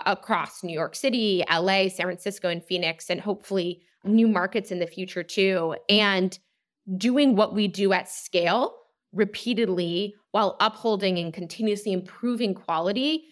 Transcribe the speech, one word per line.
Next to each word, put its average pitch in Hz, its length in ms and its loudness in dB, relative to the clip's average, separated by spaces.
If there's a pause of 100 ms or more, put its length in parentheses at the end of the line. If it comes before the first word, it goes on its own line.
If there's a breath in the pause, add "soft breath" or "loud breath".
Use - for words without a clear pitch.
across 190 580 -2
New 175 100 -8
York 156 220 -4
City, 220 520 0
L 170 220 2
A, 190 200 4
San 180 160 -4
Francisco, 180 440 -4
and 170 140 -4
Phoenix, 165 460 -4
and 185 100 -2
hopefully 190 640 -4 (220)
new 226 240 6
markets 196 440 0
in 180 60 -4
the 175 80 -2
future 185 380 -8
too. 185 520 2 (140)
And 196 480 4 (600)
doing 254 380 4
what 196 200 4
we 208 120 2
do 196 240 2
at 185 160 0
scale 185 680 0 (360)
repeatedly 196 1000 -2 (180 soft breath)
while 202 280 0
upholding 202 580 0
and 170 160 -4
continuously 208 600 -4
improving 226 600 -2
quality 208 800 -2